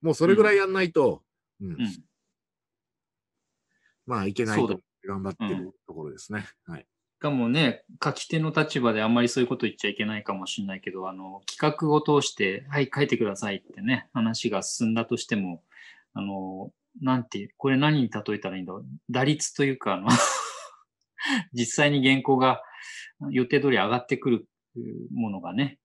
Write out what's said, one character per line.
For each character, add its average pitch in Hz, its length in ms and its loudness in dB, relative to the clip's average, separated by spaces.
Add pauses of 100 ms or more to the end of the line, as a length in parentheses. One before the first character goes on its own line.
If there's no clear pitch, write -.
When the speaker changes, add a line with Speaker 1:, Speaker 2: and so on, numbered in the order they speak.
Speaker 1:
う 151 40 -4
ん。 - 20 2
Speaker 2:
も 160 40 4
う - 40 4
そ 165 120 4
れ 196 80 10
ぐ 214 80 8
ら 208 100 8
い 202 40 8
や 196 80 4
ん 190 80 -2
な 190 80 2
い 175 100 2
と、 127 320 4 (380)
Speaker 1:
う 101 40 -10
ん。 90 80 -6
Speaker 2:
う 76 40 -10
ん。 - 40 -2
Speaker 1:
う - 40 0
ん。 87 180 -8 (2000)
Speaker 2:
ま 120 160 -2
あ、 95 60 0
い 101 60 -4
け 120 120 0
な 110 80 0
い - 20 4
と 131 120 4
Speaker 1:
そ 98 60 0
う 92 40 -4
だ。 92 60 -16 (240)
Speaker 2:
頑 98 160 -6
張 98 60 -4
っ 87 60 -8
て 101 200 -4
る 92 160 -8 (160)
と 90 60 -14
こ 78 120 -10
ろ 73 60 -10
で - 60 -16
す - 160 -14
ね。 104 120 -6 (220)
Speaker 1:
う 87 40 -12
ん。 - 20 -10
Speaker 2:
は 76 60 -12
い。 - 20 -20
Speaker 1:
し - 400 -20
か 147 100 -2
も 120 180 0
ね、 131 340 0 (200)
書 143 100 0
き - 140 -10
手 165 120 -2
の 156 120 0
立 151 280 0
場 120 140 2
で 107 100 0
あ - 20 0
ん 113 80 4
ま 120 80 4
り 120 80 4
そ 131 120 0
う - 20 6
い - 20 4
う - 20 -6
こ 127 100 -2
と - 80 -2
言 104 80 0
っ - 20 -16
ち - 120 -4
ゃ - 20 2
い 101 60 -6
け 107 100 -4
な 107 120 -4
い 107 60 -10
か 101 100 -4
も 95 140 -8
し - 140 -6
れ 98 60 -4
な 95 100 -8
い 92 40 -14
け - 80 -8
ど、 92 200 -8
あ 92 40 -12
の、 95 320 -16
企 - 340 -2
画 156 120 0
を 151 100 4
通 147 240 2
し - 80 -4
て、 101 380 -2
「は 143 80 0
い、 135 140 0
書 139 80 0
い 143 60 2
て 117 100 0
く 113 80 0
だ 98 100 -2
さ 104 160 -6
い」 98 100 -6
っ - 0 -
て - 200 -18
ね、 120 320 -2
話 113 360 -2
が 95 140 -2
進 - 240 -2
ん 110 60 0
だ 113 120 0
と 120 120 -2
し - 100 -6
て 117 80 -2
も、 90 260 -4 (520)
あ 107 80 -8
の、 95 500 -10 (300)
な 131 160 2
ん 120 100 -4
て、 101 300 -10
こ 139 120 -2
れ 135 80 4
何 147 240 4
に 113 80 2
例 107 260 -4
え 104 40 -4
た 95 100 -6
ら 95 80 -8
い - 20 -8
い 92 40 -8
ん - 20 -10
だ 90 80 -10
ろ 98 60 -10
う。 - 60 -16 (240)
打 127 140 0
率 147 300 0
と 143 100 0
い 139 80 2
う 127 60 -4
か、 101 160 -2
あ 90 40 -2
の、 95 100 -4
<laughs> - 1500 -2
実 120 300 0
際 147 80 4
に 135 160 4
原 135 140 6
稿 135 160 4
が 127 240 4 (680)
予 123 140 2
定 143 160 2
通 143 100 2
り 117 60 4
上 95 100 2
が 117 100 2
っ 123 80 -4
て 127 120 -2
く - 120 -2
る 117 180 2 (640)
も 113 180 -2
の 95 120 -8
が 85 120 -10
ね 139 320 -2